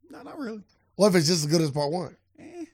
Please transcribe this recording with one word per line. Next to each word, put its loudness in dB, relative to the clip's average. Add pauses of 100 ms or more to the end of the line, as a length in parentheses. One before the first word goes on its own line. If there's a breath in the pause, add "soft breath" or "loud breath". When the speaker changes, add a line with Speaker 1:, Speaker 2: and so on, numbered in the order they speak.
(100)
Speaker 1:
No, -18
not -16
really. -10 (340)
Speaker 2:
What 6
if 6
it's 4
just 2
as -2
good 4
as 0
part -2
one? -8 (220)
Speaker 1:
Eh. -16